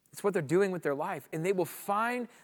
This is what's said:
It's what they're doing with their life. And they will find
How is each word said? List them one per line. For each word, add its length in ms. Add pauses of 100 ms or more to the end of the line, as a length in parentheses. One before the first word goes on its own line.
(100)
It's 140
what 80
they're 100
doing 300
with 100
their 120
life. 380
And 140
they 60
will 140
find 600 (180)